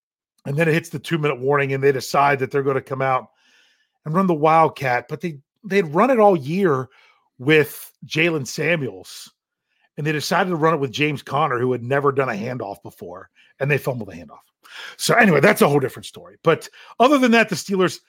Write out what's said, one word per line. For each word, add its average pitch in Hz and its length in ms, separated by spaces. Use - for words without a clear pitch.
and 139 120
then 165 120
it 151 60
hits 165 160
the 151 80
two-minute 147 420
warning, 139 320
and 135 100
they 139 100
decide 143 480
that 131 100
they're 143 120
gonna 131 200
come 131 180
out 131 280
and 156 100
run 190 120
the 175 80
Wildcat. 147 760
But 151 140
they, 160 160
they'd 190 220
run 185 240
it 240 100
all 202 160
year 147 520
with 147 520
Jalen 156 400
Samuels, 143 840
and 147 100
they 156 60
decided 180 380
to 175 60
run 160 180
it 143 60
with 135 120
James 147 300
Conner, 139 360
who 127 140
had 117 100
never 139 300
done 131 160
a 120 40
handoff 110 500
before, 92 480
and 139 120
they 139 80
fumbled 120 320
the 90 40
handoff. - 260
So - 180
anyway, 190 260
that's 208 220
a 175 60
whole 143 120
different 113 260
story. - 360
But 160 260
other 277 180
than 254 140
that, 226 180
the 180 60
Steelers, 185 540